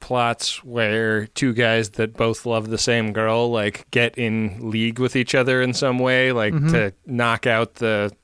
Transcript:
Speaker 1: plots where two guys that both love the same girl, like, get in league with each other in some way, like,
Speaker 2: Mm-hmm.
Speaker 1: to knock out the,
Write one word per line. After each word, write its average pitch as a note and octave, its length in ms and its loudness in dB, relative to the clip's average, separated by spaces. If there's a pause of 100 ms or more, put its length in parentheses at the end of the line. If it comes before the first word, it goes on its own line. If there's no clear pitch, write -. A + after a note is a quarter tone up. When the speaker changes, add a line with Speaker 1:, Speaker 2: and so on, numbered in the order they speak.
Speaker 1:
plots - 640 -2
where A2 640 0
two B2+ 260 0
guys A2+ 360 2
that A2+ 240 -4
both A2+ 300 -2
love A2+ 240 -2
the A2+ 80 -2
same A2+ 360 0
girl, A2+ 380 0
like, G#2 420 -2
get A#2+ 260 0
in A2 520 -2
league A2+ 280 0
with B2+ 180 0
each B2 200 0
other B2+ 260 2
in B2+ 100 0
some B2+ 280 0
way, B2+ 320 2
like, A2 200 0
Speaker 2:
Mm-hmm. D#3 200 0
Speaker 1:
to G#2+ 200 2 (140)
knock A#2+ 400 0
out A2+ 300 2
the, G#2+ 340 0 (140)